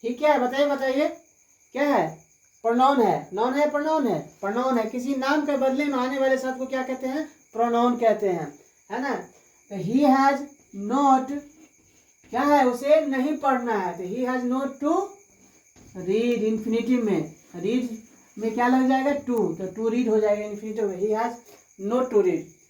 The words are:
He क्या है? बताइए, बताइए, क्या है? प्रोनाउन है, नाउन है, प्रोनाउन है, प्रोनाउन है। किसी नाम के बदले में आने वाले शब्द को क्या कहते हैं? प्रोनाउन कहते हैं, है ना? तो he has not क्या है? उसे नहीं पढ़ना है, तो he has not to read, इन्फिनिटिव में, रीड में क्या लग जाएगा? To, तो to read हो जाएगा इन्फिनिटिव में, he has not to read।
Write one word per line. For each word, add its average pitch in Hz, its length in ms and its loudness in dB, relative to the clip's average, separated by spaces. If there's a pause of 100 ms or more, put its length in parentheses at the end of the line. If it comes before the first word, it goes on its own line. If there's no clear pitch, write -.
He 240 140 -4
क्या 294 140 4
है? 277 60 6
बताइए, 254 280 2
बताइए, 269 420 0 (640)
क्या 277 120 -2
है? 233 240 2 (540)
प्रोनाउन 247 400 4
है, - 300 0
नाउन 233 220 0
है, 294 160 2
प्रोनाउन 294 360 0
है, 175 140 0 (200)
प्रोनाउन 240 380 0
है। 220 120 -2
किसी 247 240 -4
नाम 277 320 0
के 285 100 -2
बदले 262 280 0
में 285 100 -2
आने 262 240 -2
वाले 269 200 2
शब्द 254 200 -6
को 254 80 -6
क्या 262 160 -6
कहते 254 240 -6
हैं? 294 220 -4 (240)
प्रोनाउन 233 440 0
कहते 214 320 2
हैं, 160 300 -4 (340)
है 240 100 -6
ना? 269 120 -4 (580)
तो 202 40 -10
he 214 280 0 (120)
has 269 200 4 (560)
not 262 400 2 (1000)
क्या 247 120 -2
है? 285 240 4
उसे 285 400 2
नहीं 269 300 -2
पढ़ना 247 380 0
है, 180 240 -4
तो 185 60 -8
he 240 240 -4
has 247 240 -2
not 269 160 -2
to 294 260 -2 (1120)
read, 226 340 0
इन्फिनिटिव 226 600 0
में, 175 300 -2 (220)
रीड 220 420 -4 (400)
में 214 160 -4
क्या 240 140 2
लग 262 200 4
जाएगा? 269 220 2
To, 254 260 -4 (240)
तो 190 60 -6
to 220 280 -4
read 247 140 0
हो 214 120 4
जाएगा 208 240 0
इन्फिनिटिव 214 440 -6
में, 180 120 -6
he 208 100 0
has 233 220 -2 (600)
not 254 220 0
to 208 80 6
read। 175 480 -2